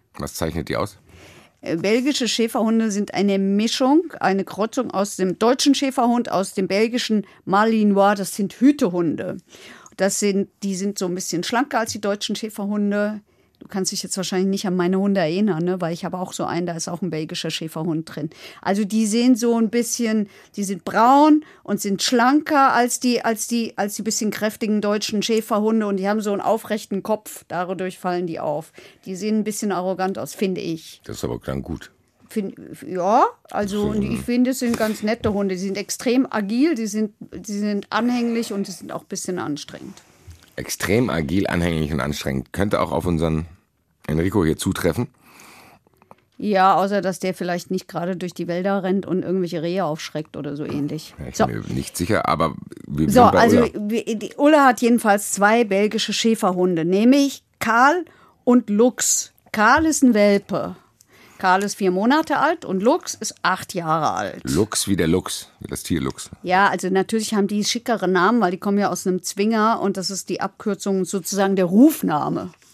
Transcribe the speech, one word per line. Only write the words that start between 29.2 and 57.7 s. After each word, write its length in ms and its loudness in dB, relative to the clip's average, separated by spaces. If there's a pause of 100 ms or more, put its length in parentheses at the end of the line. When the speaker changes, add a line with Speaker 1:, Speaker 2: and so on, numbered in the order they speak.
Speaker 2:
ein 60 0
bisschen 280 -4
arrogant 460 -2
aus, 160 -8
finde 260 -2
ich. 440 -8
Speaker 1:
Das 140 -12
ist 60 -8
aber 160 -4
klang 220 -6
gut. 280 -10 (380)
Speaker 2:
Find, 280 -6 (300)
ja, 380 2 (260)
also 320 -4
Speaker 1:
So, 80 0
Speaker 2:
und 120 -2
ich 160 -2
Speaker 1:
hm. 60 -8
Speaker 2:
finde, 260 2
es 80 -4
sind 180 -2
ganz 260 -2
nette 300 -2
Hunde. 220 -2
Die 60 -8
sind 180 -4
extrem 520 0
agil, 440 0
die 140 -4
sind, 260 -4 (180)
die 260 -10
sind 320 -2
anhänglich 640 -2
und 140 -4
die 60 -12
sind 200 -14
auch 100 -10
ein 60 -20
bisschen 300 -6
anstrengend. 640 -10 (540)
Speaker 1:
Extrem 540 0
agil, 360 0
anhänglich 460 0
und 80 -2
anstrengend. 520 -4
Könnte 280 0
auch 120 -2
auf 140 -2
unseren 400 0 (600)
Enrico 380 0
hier 120 2
zutreffen. 520 -2 (1300)
Speaker 2:
Ja, 400 4
außer 240 0
dass 200 -4
der 140 -2
vielleicht 360 -6
nicht 180 -4
gerade 280 -6
durch 180 -8
die 140 -8
Wälder 340 -2
rennt 240 0
und 160 -2
irgendwelche 400 -2
Rehe 220 -2
aufschreckt 520 -6
oder 200 -8
so 80 -6
ähnlich. 540 -6
Speaker 1:
Ja, 100 -10
ich 80 -12
Speaker 2:
So. 100 0
Speaker 1:
bin 140 -4
mir 140 -10
nicht 220 -6
sicher, 320 0
aber 260 2 (320)
wir 220 0
Speaker 2:
So, 140 8
Speaker 1:
sind 100 8
bei 80 6
Speaker 2:
also 180 6
Speaker 1:
Ulla. 160 4
Speaker 2:
wir, 300 -4
die 320 -6
Ulla 300 6
hat 140 4
jedenfalls 520 2
zwei 320 4
belgische 480 0
Schäferhunde, 720 2
nämlich 580 4 (180)
Karl 440 4 (400)